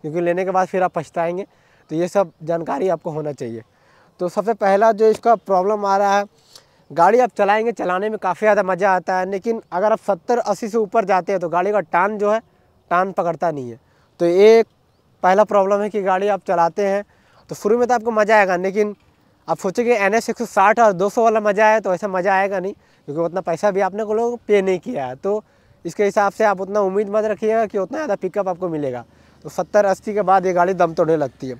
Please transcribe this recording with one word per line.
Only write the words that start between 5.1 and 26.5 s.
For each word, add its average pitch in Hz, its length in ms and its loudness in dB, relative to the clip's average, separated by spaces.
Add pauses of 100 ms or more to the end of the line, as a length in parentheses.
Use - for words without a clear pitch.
problem 196 500 0
आ 196 100 2
रहा 202 220 2
है, 202 60 -2 (680)
गाड़ी 180 300 4
आप 240 180 2
चलाएंगे, 220 340 2
चलाने 185 380 -4
में 214 80 -8
काफ़ी 185 220 -4
ज़्यादा 208 240 2
मज़ा 185 260 0
आता 185 280 0
है, 185 120 -4
लेकिन 226 300 -4 (120)
अगर 202 200 0
आप 220 80 0
सत्तर 208 400 -2
अस्सी 208 280 -4
से 214 100 -2
ऊपर 220 260 0
जाते 185 280 0
हैं 185 80 -2
तो 175 80 -6
गाड़ी 180 240 -2
का 208 100 0
टर्न 190 360 0
जो 208 140 0
है, 220 60 0 (520)
टर्न 185 220 0
पकड़ता 170 380 -2
नहीं 131 200 -8
है। 113 80 -16 (420)
तो 170 60 2
ये 202 320 6
एक 220 80 2 (560)
पहला 190 220 4
problem 202 360 2
है 208 100 -4
कि 208 120 -4
गाड़ी 190 260 0
आप 196 200 -2
चलाते 175 380 0
हैं 196 160 -2 (480)
तो 160 40 -8
शुरू 214 240 -2
में 240 100 0
तो 247 60 2
आपको 226 180 -2
मज़ा 214 260 2
आएगा, 190 200 2
लेकिन 202 360 -2 (540)
आप 160 100 -2
सोचेंगे 233 380 0
एन 202 180 0
एस 233 160 0
एक 220 80 -6
सौ 240 80 -4
साठ 214 340 4
और 220 140 6
दो 185 140 0
सौ 233 160 0
वाला 220 160 2
मज़ा 208 260 2
आए, 220 140 4
तो 190 140 -2
ऐसा 202 140 -6
मज़ा 185 260 0
आएगा 196 260 0
नहीं, 190 120 -6
क्योंकि - 500 -10
उतना 175 200 -4
पैसा 180 280 -2
भी 190 120 -2
आपने 202 220 -4
को 214 100 -4
लोग 233 240 -4 (100)
पे 202 140 4
नहीं 190 180 0
किया 151 260 -8
है। 127 100 -10
तो 202 260 -4 (420)
इसके 185 200 -2
हिसाब 202 280 2
से 220 120 -2
आप 196 160 2